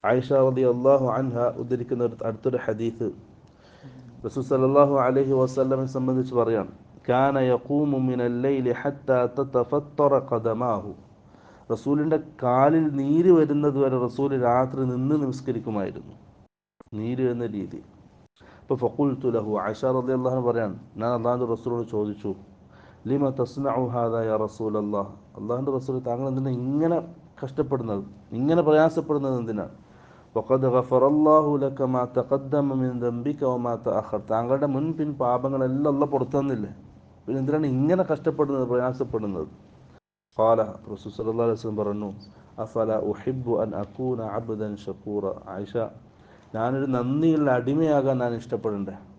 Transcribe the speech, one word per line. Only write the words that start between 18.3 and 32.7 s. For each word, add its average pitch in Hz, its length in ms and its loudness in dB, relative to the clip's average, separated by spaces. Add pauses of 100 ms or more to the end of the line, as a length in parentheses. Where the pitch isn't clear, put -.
അപ്പോൾ 131 160 -2
ഫഖുൽതു 131 560 0
ലഹു, 107 180 0 (120)
ആയിഷ 107 180 -4 (160)
റളിയല്ലാഹു 127 400 0
അൻഹ 123 100 -2
പറയാണ്, 110 300 -2 (200)
ഞാൻ 110 200 -2
അള്ളാഹുവിൻ്റെ 120 340 -2
റസൂലിനോട് 113 440 -4
ചോദിച്ചു, 104 360 -4 (760)
"ലിമ 139 160 0 (160)
തസ്നഉ 131 480 -2
ഹാദാ 117 420 -2
യാ 110 160 2
റസൂലല്ലാഹ്?" 104 680 -4 (280)
അള്ളാഹുവിൻ്റെ 123 360 -4
റസൂൽ, 131 220 -4 (100)
താങ്കൾ 123 200 -4
എന്തിനാണ് 131 340 -2
ഇങ്ങനെ 156 380 0 (380)
കഷ്ടപ്പെടുന്നത്, 120 680 -4 (260)
ഇങ്ങനെ 147 300 2
പ്രയാസപ്പെടുന്നത് 151 800 2
എന്തിനാണ്? 107 340 -6 (600)
"വഖദ് 131 380 2
ഗഫറല്ലാഹു 147 840 6
ലക 135 240 -2 (100)
മാ 127 100 2 (140)
തഖദ്ദമ 139 640 0